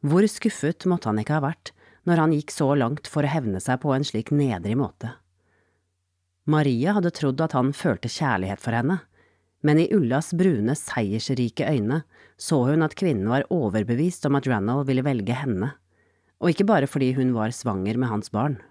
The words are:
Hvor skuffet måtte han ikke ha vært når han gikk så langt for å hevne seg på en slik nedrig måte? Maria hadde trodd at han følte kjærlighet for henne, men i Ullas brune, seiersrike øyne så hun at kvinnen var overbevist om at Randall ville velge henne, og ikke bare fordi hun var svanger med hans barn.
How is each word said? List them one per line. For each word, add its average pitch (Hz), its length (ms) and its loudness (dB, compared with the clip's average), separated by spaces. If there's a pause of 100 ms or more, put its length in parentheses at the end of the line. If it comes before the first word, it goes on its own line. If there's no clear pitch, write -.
Hvor 170 240 4
skuffet - 640 -2
måtte 170 220 0
han 107 100 0
ikke 151 160 0
ha 143 60 0
vært - 300 -6 (360)
når 165 140 4
han 160 100 4
gikk 151 220 -2
så 139 180 2
langt 139 380 -2
for 147 160 0
å - 20 0
hevne 117 320 -2
seg 127 220 -2
på 147 100 0
en 143 140 0
slik - 260 -4
nedrig 113 460 0
måte? 117 340 -6 (1400)
Maria 151 480 2
hadde 175 160 0
trodd 139 300 -2
at 160 100 -2
han 131 220 2
følte 117 340 -2
kjærlighet 101 540 -2
for 117 100 -4
henne, 131 240 0 (640)
men 151 160 4
i 165 160 2
Ullas 143 400 0
brune, 151 400 2
seiersrike 120 960 -2
øyne 135 320 0 (400)
så 139 240 2
hun 156 160 4
at 156 160 0
kvinnen 113 320 0
var 131 240 2
overbevist 120 720 0
om 139 140 4
at 131 100 -4
Randall 120 380 0
ville 131 180 0
velge 120 320 -2
henne, 127 380 -2 (680)
og 170 100 2
ikke - 160 2
bare 147 220 2
fordi 135 280 0
hun 127 200 0
var 110 160 -2
svanger 107 480 -2
med 123 80 -2
hans 107 240 -6
barn. 127 240 0 (140)